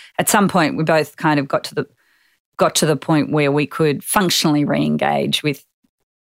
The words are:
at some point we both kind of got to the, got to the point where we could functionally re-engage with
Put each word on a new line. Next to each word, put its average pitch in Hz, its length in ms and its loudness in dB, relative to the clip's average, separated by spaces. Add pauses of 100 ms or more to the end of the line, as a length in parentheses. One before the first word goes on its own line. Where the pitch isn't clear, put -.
(180)
at - 100 -2
some 202 200 2
point 151 280 0
we 160 80 -2
both 156 340 0
kind 151 220 0
of 139 80 -4
got - 180 -4
to - 100 -12
the, 147 100 -4 (720)
got 165 200 2
to 160 100 2
the 151 100 2
point 151 340 0
where 143 200 2
we 143 160 0
could 151 360 -2
functionally 160 600 2
re-engage 147 800 -2
with 147 200 -6 (640)